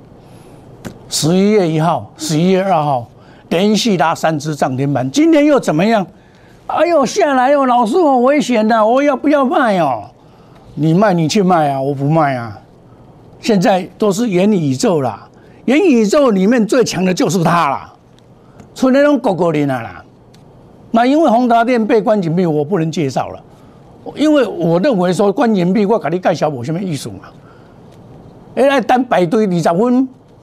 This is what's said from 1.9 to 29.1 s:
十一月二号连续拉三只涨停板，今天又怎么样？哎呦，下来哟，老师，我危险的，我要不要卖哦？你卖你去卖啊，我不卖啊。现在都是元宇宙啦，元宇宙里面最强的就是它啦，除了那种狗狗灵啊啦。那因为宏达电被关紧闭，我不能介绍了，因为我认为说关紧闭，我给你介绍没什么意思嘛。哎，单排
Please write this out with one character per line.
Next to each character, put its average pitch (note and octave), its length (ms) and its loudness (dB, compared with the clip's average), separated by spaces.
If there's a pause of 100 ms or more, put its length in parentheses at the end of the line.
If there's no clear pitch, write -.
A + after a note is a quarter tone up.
十 D#3 200 -4
一 F3 140 2
月 F#3 100 2
二 F3+ 220 0
号 C3 240 -2 (420)
连 G3+ 260 0
续 G#3 200 0
拉 E3 180 0
三 D#3+ 240 -2
只 D3+ 160 -6
涨 C#3+ 220 -4
停 C#3 180 -2
板， B2+ 160 -4
今 D4+ 220 2
天 D4 140 4
又 D4 120 4
怎 F3+ 160 -2
么 D#3+ 120 0
样？ G#3+ 200 0 (600)
哎 D#4 200 0
呦， D#4+ 180 2
下 D4+ 300 0
来 B3+ 160 2
哟， C#4 140 2
老 A#3+ 200 2
师， G#3+ 100 -2
我 C#4+ 280 2
危 C#4 180 2
险 A3 260 0
的， A3 180 2
我 B3 160 2
要 C#4+ 140 0
不 C4 140 -2
要 C#4+ 160 2
卖 B3 340 0
哦？ B2+ 240 -2 (680)
你 D#3+ 200 0
卖 G3 200 2
你 E3 120 0
去 G3+ 160 0
卖 E3 300 2
啊， C3+ 80 -4
我 C#3 140 -4
不 C#3 160 -4
卖 D3+ 260 0
啊。 A2+ 240 -12 (800)
现 G#3 220 0
在 F#3 260 0 (100)
都 G#3+ 140 0
是 A3 180 -4
元 F#3+ 220 2
宇 D3+ 240 0
宙 E3+ 260 0
啦， G#2+ 280 -8 (360)
元 C4 140 2
宇 B3 280 4
宙 C#4 240 2
里 F#3+ 160 0
面 A#3 180 2
最 A#3+ 180 2
强 F#3 220 -4
的 F#3 80 0
就 F#3+ 160 -2
是 E3+ 140 -2
它 E3 260 0
啦， G2+ 240 -8 (800)
除 C4 160 0
了 C4 100 2
那 C#4+ 60 4
种 D4 140 2
狗 A3 140 -2
狗 E3+ 180 0
灵 D3 180 -2
啊 B2+ 120 -4
啦。 F#2 220 -16 (840)
那 A3+ 160 2
因 C#4 160 2
为 D#4 80 2
宏 A#3+ 180 2
达 A#3 160 4
电 A#3 220 0
被 A3+ 160 2
关 G#3+ 180 0
紧 E3 160 -2
闭， F3+ 120 0
我 D3+ 180 0
不 E3+ 140 -2
能 D#3+ 120 -2
介 D3+ 160 -4
绍 A2+ 220 -6
了， F#2 100 -16 (760)
因 D4+ 180 2
为 C#4 140 4
我 E3+ 320 -2
认 A#3 180 0
为 F3+ 160 0
说 G3+ 180 0
关 A3+ 220 0
紧 F3+ 180 0
闭， G#3 140 0
我 G#3+ 140 0
给 - 100 -6
你 F3 100 -2
介 F#3+ 140 0
绍 D3+ 160 -2
没 C3 140 -8
什 D#3 100 -6
么 E3+ 80 -6
意 F3+ 160 -6
思 B2 120 -12
嘛。 G2 60 -14 (1400)
哎， C4+ 260 2
单 B3+ 240 0
排 F3 180 0